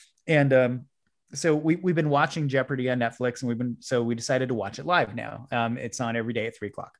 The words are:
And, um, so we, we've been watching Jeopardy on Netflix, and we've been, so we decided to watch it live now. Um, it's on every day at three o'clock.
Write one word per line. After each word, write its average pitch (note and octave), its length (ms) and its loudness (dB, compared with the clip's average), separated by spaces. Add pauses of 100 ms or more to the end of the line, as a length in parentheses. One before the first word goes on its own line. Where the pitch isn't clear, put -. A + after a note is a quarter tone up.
(280)
And, C#3+ 240 4
um, B2+ 320 4 (500)
so D3+ 220 2
we, D#3+ 180 2
we've F3+ 220 0
been D3+ 140 2
watching C#3+ 360 2
Jeopardy C3 440 0
on B2+ 100 0
Netflix, A#2+ 420 -2
and B2 60 -2
we've A#2 100 -2
been, B2 220 -4
so A#2+ 240 0
we A#2 100 0
decided B2+ 360 -2
to B2+ 40 -2
watch G2+ 240 -6
it D3 80 -12
live C3 300 0
now. A2+ 340 -10
Um, A#2 280 0
it's - 220 -8
on A#2 140 -2
every A#2 180 -4
day A2 140 -4
at A2+ 100 -10
three G#2 120 -8
o'clock. - 320 -14